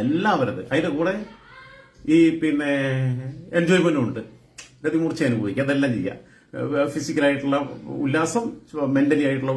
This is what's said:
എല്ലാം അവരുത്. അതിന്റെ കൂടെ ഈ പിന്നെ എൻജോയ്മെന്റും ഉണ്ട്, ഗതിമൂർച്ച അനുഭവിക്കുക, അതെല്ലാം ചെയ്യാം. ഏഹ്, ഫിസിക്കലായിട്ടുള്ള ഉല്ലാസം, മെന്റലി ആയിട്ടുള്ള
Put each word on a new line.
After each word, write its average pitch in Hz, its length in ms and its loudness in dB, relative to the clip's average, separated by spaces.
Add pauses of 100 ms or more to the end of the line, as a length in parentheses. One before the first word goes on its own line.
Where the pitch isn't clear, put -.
എല്ലാം 180 340 2
അവരുത്. 120 240 -2 (100)
അതിന്റെ 160 260 0
കൂടെ 180 160 0 (1000)
ഈ - 20 8 (240)
പിന്നെ 147 300 0 (880)
എൻജോയ്മെന്റും 165 460 4
ഉണ്ട്, 107 160 -4 (640)
ഗതിമൂർച്ച 160 440 0
അനുഭവിക്കുക, 107 360 -2
അതെല്ലാം 139 320 2
ചെയ്യാം. 92 220 -6 (380)
ഏഹ്, 139 360 0
ഫിസിക്കലായിട്ടുള്ള 143 640 0 (480)
ഉല്ലാസം, 160 400 0 (500)
മെന്റലി 143 320 4
ആയിട്ടുള്ള 135 280 0